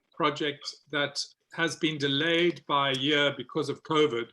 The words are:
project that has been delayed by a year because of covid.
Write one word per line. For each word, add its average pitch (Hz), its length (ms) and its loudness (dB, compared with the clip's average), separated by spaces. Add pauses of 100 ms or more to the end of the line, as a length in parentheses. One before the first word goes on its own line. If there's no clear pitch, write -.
(140)
project 151 500 -2 (260)
that 143 280 -2 (340)
has 165 240 -2
been 160 220 -2
delayed 160 680 0
by 139 240 2
a 131 80 0
year 143 380 2
because 139 320 -6
of 139 140 -8
covid. 139 500 2